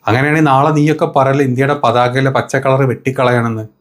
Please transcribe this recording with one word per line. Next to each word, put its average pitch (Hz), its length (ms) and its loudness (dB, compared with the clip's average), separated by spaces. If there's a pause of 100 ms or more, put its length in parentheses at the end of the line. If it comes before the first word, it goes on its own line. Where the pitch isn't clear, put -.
അങ്ങനെയാണെങ്കിൽ 147 440 2
നാളെ 139 280 2
നീയൊക്കെ 151 380 0
പറയല് 139 340 2
ഇന്ത്യയുടെ 135 260 0 (100)
പതാകയിലെ 123 500 0
പച്ച - 300 -4
കളർ 135 160 2 (100)
വെട്ടിക്കളയണമെന്ന്. 120 720 -2 (160)